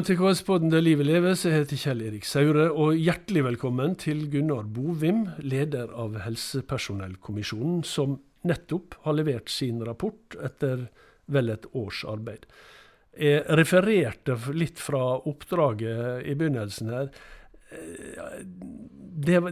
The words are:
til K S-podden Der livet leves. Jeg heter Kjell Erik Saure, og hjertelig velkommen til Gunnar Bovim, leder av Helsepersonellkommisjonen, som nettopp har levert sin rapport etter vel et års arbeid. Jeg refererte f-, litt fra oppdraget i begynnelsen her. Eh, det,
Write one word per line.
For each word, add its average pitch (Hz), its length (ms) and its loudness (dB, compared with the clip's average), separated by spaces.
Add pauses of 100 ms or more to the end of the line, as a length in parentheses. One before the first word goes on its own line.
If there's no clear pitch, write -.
til 185 80 4
K 185 160 4
S-podden 165 400 2
Der 160 80 6
livet 160 240 6
leves. 175 400 4
Jeg 175 80 2
heter 147 240 2
Kjell 131 300 -2
Erik 107 180 -8
Saure, 151 480 4
og 156 240 4
hjertelig 165 480 2
velkommen 127 560 0
til 151 300 -2
Gunnar 143 340 0
Bovim, 156 640 0 (180)
leder 135 480 -2
av 113 220 -6 (100)
Helsepersonellkommisjonen, 113 1600 -6
som 139 300 -2 (340)
nettopp - 560 -4
har 151 140 0
levert 147 340 -2
sin 117 320 -4
rapport 117 560 -8
etter 131 460 -4 (420)
vel 131 240 2
et - 240 -8
års 104 320 -6
arbeid. 110 380 -10 (720)
Jeg 147 220 4 (180)
refererte 175 800 4
f-, 117 180 -8
litt 165 240 -2
fra 139 220 -2 (260)
oppdraget 123 960 -2
i 143 160 -2
begynnelsen 117 540 -2
her. 135 160 -4 (580)
Eh, - 720 -14 (880)
det, 175 140 6 (100)